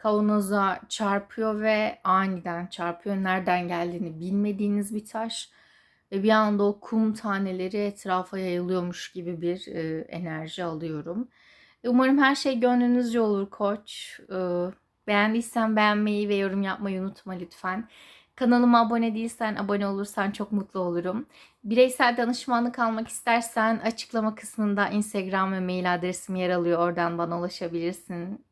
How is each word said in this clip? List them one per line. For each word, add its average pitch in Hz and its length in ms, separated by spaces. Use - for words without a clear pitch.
kavanoza 208 720
çarpıyor 214 720
ve 214 420
aniden 185 640
çarpıyor. 175 480
Nereden 185 520
geldiğini 175 520
bilmediğiniz 202 760
bir 214 100
taş. - 440
Ve 196 120
bir 214 60
anda 208 340
o 202 160
kum 220 340
taneleri 196 640
etrafa 196 600
yayılıyormuş 180 760
gibi 170 300
bir, 175 260
e, 160 340
enerji 160 600
alıyorum. 165 640
E, 240 60
umarım 262 280
her 277 180
şey 269 240
gönlünüzce 247 600
olur 202 280
Koç. - 680
E, 190 80
beğendiysen 220 680
beğenmeyi 208 540
ve 202 60
yorum 196 280
yapmayı 190 380
unutma 190 320
lütfen. 185 560
Kanalıma 240 460
abone 226 340
değilsen, 226 400
abone 202 320
olursan 196 440
çok 208 200
mutlu 196 280
olurum. 180 460
Bireysel 240 540
danışmanlık 240 640
almak 226 280
istersen 226 720
açıklama 220 580
kısmında 202 540
Instagram 190 640
ve 190 60
mail 180 340
adresim 180 420
yer 180 140
alıyor. 175 300
Oradan 170 380
bana 170 220
ulaşabilirsin. 175 1120